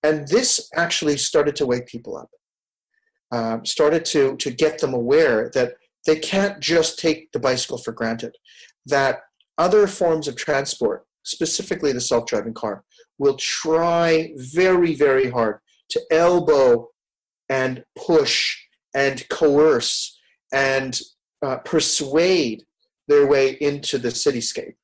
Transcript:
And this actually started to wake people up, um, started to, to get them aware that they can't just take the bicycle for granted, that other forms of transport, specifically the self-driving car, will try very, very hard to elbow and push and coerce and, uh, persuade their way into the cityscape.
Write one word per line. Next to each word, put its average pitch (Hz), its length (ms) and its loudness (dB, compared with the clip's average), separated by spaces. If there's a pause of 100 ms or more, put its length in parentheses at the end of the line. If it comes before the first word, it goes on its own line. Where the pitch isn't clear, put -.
And 151 260 0
this 220 480 0
actually 160 420 -2
started 147 400 0
to 147 100 0
wake 123 180 -2
people - 320 -14
up, - 120 -18 (1000)
um, 113 340 -4
started 156 400 0
to, 135 320 0
to - 140 -6
get 151 280 -2
them 135 140 -2
aware 123 600 2
that 123 200 -2 (340)
they 156 100 4
can't 196 420 -2
just 160 380 0
take 156 340 -4
the 139 80 -6
bicycle 123 380 -2
for 120 140 -10
granted, 113 440 -6 (520)
that 139 320 0 (400)
other 190 260 4
forms 165 420 -2
of 127 80 -8
transport, 139 720 -4 (180)
specifically 165 680 -4
the 123 80 -4
self-driving 113 540 -2
car, 104 280 -8 (360)
will 139 160 2
try 165 1000 0
very, 165 600 2
very 131 340 2
hard 113 300 -2 (320)
to 156 100 -2 (100)
elbow 151 760 4 (580)
and 131 360 -2 (120)
push - 640 0 (380)
and 135 340 -2
coerce 147 880 2 (320)
and, 135 480 -2 (460)
uh, 131 120 -4
persuade 151 1040 -2 (440)
their 143 200 4
way 135 320 4
into 143 380 -4
the 120 120 -4
cityscape. - 720 -4